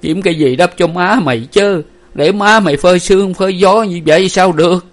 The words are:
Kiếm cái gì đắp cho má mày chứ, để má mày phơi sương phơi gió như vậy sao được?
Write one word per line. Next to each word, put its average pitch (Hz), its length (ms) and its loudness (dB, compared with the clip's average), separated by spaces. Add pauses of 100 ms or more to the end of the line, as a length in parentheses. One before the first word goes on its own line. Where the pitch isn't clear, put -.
Kiếm 160 200 -6
cái 180 140 -2
gì 143 200 0
đắp 175 220 -2
cho 175 100 0
má 180 360 -2
mày 123 280 -4
chứ, 196 320 0 (300)
để 147 180 0
má 208 280 2
mày 160 180 0
phơi 180 220 2
sương 190 340 0
phơi 190 240 -4
gió 196 260 2
như 175 220 -6
vậy 170 240 2
sao 185 220 0
được? 175 420 0